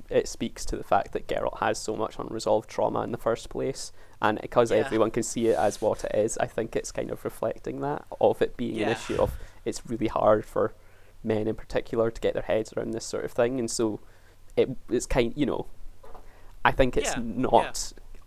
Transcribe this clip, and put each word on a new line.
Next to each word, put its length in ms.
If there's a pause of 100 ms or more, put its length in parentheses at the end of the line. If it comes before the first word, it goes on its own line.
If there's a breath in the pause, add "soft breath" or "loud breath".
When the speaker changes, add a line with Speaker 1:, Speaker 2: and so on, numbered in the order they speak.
Speaker 1:
it 180
speaks 380
to 100
the 80
fact 300
that 140
Geralt 320
has 180
so 180
much 220
unresolved 500
trauma 360
in 80
the 80
first 320
place, 400 (300 soft breath)
and 200
because 300
Speaker 2:
Yeah. 60
Speaker 1:
everyone 340
can 100
see 260
it 100
as 220
what 240
it 120
is, 240
I 80
think 280
it's 160
kind 200
of 120
reflecting 580
that, 240 (140)
of 220
it 160
being 240
an 80
Speaker 2:
Yeah. 40
Speaker 1:
issue 280
of 160 (280 loud breath)
it's 200
really 220
hard 380
for 280 (500 soft breath)
men 240
in 80
particular 540
to 100
get 140
their 100
heads 300
around 180
this 140
sort 180
of 100
thing, 260
and 100
so 300 (580 soft breath)
it, 180 (140)
it's 160
kind, 320
you 80
know, 220 (960 loud breath)
I 60
think 260
it's 180
Speaker 2:
Yeah, 40
yeah. 160
Speaker 1:
not 580 (340)